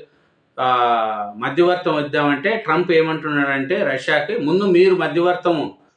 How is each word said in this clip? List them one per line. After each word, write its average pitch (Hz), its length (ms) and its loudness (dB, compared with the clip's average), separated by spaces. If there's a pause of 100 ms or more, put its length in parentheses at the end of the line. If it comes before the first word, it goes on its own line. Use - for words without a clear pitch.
(600)
ఆ, 117 800 0
మధ్యవర్తం 165 580 0
వద్దామంటే 147 640 0
ట్రంప్ 175 340 0
ఏమంటున్నాడంటే 151 840 0
రష్యాకి, 147 600 -2
"ముందు 170 260 0
మీరు 185 320 4
మధ్యవర్తం 170 800 -2 (240)